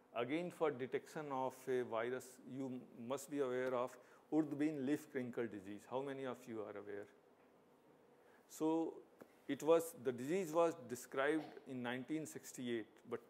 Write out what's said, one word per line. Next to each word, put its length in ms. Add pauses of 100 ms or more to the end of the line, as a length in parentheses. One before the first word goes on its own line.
(160)
again 360
for 200
detection 600
of 220 (140)
a 160
virus. 420 (320)
You 240 (260)
must 220
be 100
aware 360
of 160 (420)
Urd 260
bean 260
leaf 260
crinkle 360
disease. 420
How 120
many 240
of 120 (100)
you 120
are 180
aware? 280 (1400)
So 440 (540)
it 160
was, 300 (100)
the 80
disease 400
was 220 (160)
described 560 (240)
in 120
nineteen 440
sixty-eight, 600 (220)
but 100 (100)